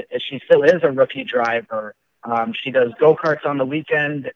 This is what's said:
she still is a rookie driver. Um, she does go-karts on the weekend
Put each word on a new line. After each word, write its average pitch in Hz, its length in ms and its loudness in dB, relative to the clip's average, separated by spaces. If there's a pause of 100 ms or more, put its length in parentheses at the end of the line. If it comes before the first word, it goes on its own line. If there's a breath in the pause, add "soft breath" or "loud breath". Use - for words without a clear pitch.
(180)
she 131 260 -10
still 156 180 4
is 165 200 4
a 147 100 4
rookie 131 320 0
driver. 113 680 -4 (280)
Um, 117 300 -4 (100)
she 131 80 -8
does 123 300 2
go-karts 156 460 2
on 143 120 -2
the 131 60 0
weekend 147 720 -4